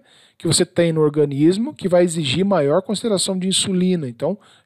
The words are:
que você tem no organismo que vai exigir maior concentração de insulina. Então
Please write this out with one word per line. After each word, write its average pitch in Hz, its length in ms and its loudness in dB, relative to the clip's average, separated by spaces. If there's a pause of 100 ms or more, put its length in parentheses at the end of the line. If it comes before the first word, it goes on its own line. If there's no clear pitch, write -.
(360)
que - 100 -8
você 165 200 2
tem 170 260 0
no 160 80 0
organismo 151 720 2
que - 140 -6
vai 175 160 4
exigir 165 400 -2
maior 175 380 2
concentração 196 560 -4
de 185 100 -4
insulina. 185 580 -2
Então 139 320 -6 (280)